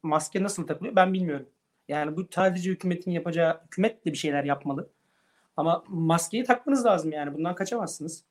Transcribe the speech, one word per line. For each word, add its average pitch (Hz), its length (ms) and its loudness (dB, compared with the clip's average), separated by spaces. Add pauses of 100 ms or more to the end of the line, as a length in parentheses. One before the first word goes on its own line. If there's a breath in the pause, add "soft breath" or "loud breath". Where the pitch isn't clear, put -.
Maske 156 400 0
nasıl 196 240 -4
takılıyor - 300 -2
ben 185 160 6
bilmiyorum. 160 340 -2 (420)
Yani 151 280 -2
bu 180 140 -6
sadece 185 400 2
hükümetin 180 400 -2
yapacağı, 170 540 0
hükümet 220 420 -2
de 156 60 -2
bir 143 60 -6
şeyler 143 260 0
yapmalı. 139 460 -4 (680)
Ama 165 320 0
maskeyi 170 560 0
takmanız 254 400 2
lazım 165 280 4
yani. 143 220 -4
Bundan 165 200 -2
kaçamazsınız. 185 760 -6